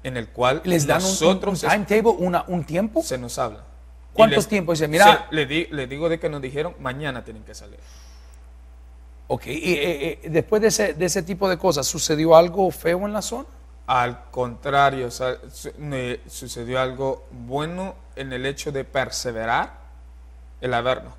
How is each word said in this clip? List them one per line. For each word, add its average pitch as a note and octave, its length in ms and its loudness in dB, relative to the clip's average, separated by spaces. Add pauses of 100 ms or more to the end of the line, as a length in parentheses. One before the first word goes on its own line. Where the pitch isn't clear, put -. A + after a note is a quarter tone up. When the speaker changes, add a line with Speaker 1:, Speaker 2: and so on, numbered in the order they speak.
Speaker 1:
en B2+ 160 -8
el A2+ 100 -8
cual B2+ 360 0
Speaker 2:
¿Les E3+ 220 2
dan D3+ 120 4
un, F#3 100 0
Speaker 1:
nosotros F#3 540 2
Speaker 2:
un, D#3 80 0
un G3+ 160 2
timetable, A3 240 4 (160)
una, F3 200 0
un F3+ 180 -2
tiempo? G#3+ 380 -2
Speaker 1:
se C#3 140 -4
nos B2 220 -8
habla. A2+ 220 -4 (520)
Y - 40 -4
Speaker 2:
¿Cuánto A3 200 8
Speaker 1:
les G#3 120 2
Speaker 2:
tiempo? F3+ 240 0
Dice, D#3 160 0
mira. F#3+ 420 8
Speaker 1:
se, - 40 -6
le D3+ 120 2
di-, D#3 240 -2
le C#3+ 160 -6
digo D3 240 -4
de E3 100 -2
que E3+ 80 -4
nos D3 140 -6
dijeron, C#3+ 380 -6
"Mañana C3+ 440 -6
tienen A2 200 -16
que G#2+ 100 -20
salir". G2+ 240 -20 (1500)
Speaker 2:
Ok, B2+ 180 -4
y, D#3+ 280 -2
eh, D#3 500 -4
eh, - 40 -10
después E3 320 0
de A3 80 2
ese, G3 260 0
de D3+ 120 -2
ese F3+ 160 -2
tipo F#3+ 260 -4
de F#3 80 0
cosas, D3 300 0
¿sucedió D#3+ 480 4
algo F3 380 8
feo F3+ 340 -2
en G#3 60 -6
la G#3 100 -4
zona? B3+ 240 -8 (400)
Speaker 1:
Al B2 460 0
contrario, C3 760 2
o A#2+ 60 -6
sea, B2+ 240 -4 (160)
su-, - 260 -14
me C3 400 -6 (100)
sucedió B2 520 -6
algo C3 500 -4
bueno D3+ 640 -8 (220)
en C3+ 160 -10
el B2+ 120 -6
hecho C#3 280 -6
de C3+ 120 -4
perseverar, B2+ 960 -4 (840)
el B2+ 140 -4
habernos B2 440 -2